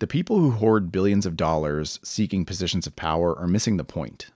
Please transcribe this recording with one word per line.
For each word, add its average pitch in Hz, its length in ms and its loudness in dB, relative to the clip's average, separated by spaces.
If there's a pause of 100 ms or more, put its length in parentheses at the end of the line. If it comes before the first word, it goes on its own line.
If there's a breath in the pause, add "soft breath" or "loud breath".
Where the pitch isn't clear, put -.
The 107 60 0
people 180 320 0
who 151 100 6
hoard 110 400 4
billions 98 360 2
of 85 100 -4
dollars 78 680 0
seeking 98 420 -2
positions 90 440 -4
of - 80 -14
power 82 420 0
are 87 80 -6
missing 101 300 2
the 78 80 -4
point. - 520 -10